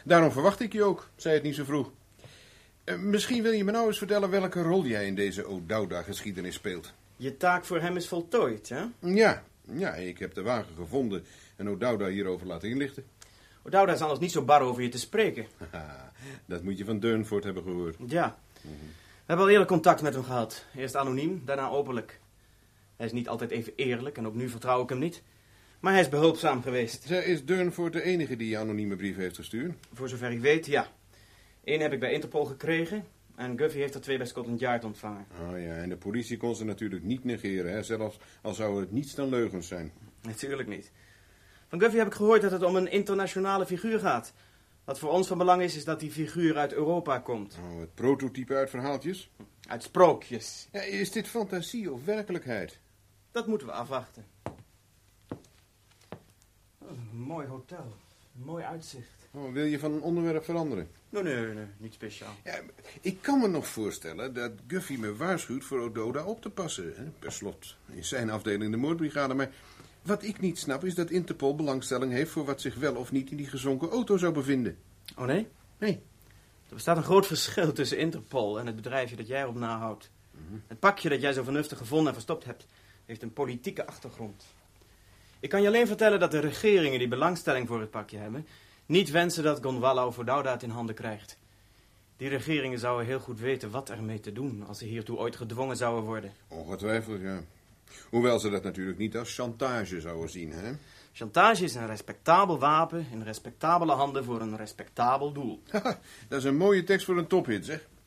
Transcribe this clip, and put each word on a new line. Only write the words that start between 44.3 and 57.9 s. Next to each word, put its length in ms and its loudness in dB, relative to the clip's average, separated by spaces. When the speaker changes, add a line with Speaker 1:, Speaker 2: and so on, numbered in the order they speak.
Speaker 2:
Wat 160 -8
voor 100 -4
ons 180 4
van 100 -2
belang 240 6
is, 140 0
is 100 -8
dat 140 -2
die 120 -8
figuur 460 2
uit 160 0
Europa 460 0
komt. 380 -6
Speaker 1:
Oh, 80 -8
het 140 -12
prototype 640 0
uit 140 2
verhaaltjes? 600 -4
Speaker 2:
Uit 160 -8
sprookjes. 880 4
Speaker 1:
Ja, 100 -8
is 300 -2
dit 160 -2
fantasie 640 -4
of 140 -8
werkelijkheid? 720 -4
Speaker 2:
Dat 160 -4
moeten 200 -2
we 60 -8
afwachten. 520 -6
Oh, 100 -20
een 300 -14
mooi 280 -8
hotel. 480 -16